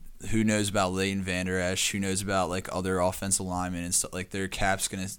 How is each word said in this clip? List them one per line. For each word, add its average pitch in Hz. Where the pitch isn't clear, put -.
who 110
knows 107
about 95
Leighton 98
Vander 92
Esch? 90
Who 104
knows 98
about, 95
like, 92
other 92
offensive 95
linemen 90
and 90
stuff? -
Like, 90
their 98
cap's 98
gonna 95